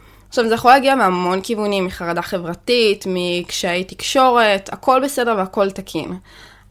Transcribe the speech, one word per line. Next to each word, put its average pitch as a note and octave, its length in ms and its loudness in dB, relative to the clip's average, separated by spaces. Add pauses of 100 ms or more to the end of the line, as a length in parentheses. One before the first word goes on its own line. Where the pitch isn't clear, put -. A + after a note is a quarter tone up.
(280)
עכשיו, A3+ 200 0
זה A3 60 2
יכול A#3 160 4
להגיע C4+ 240 6
מהמון F#3 460 0
כיוונים, G3+ 440 -2
מחרדה F3 380 -6
חברתית, G3+ 840 -2
מקשיי F3+ 760 -4
תקשורת, A#3 880 2
הכל C4 320 0
בסדר B3 340 -2
והכל G3 320 -2
תקין. F#3+ 420 -8 (580)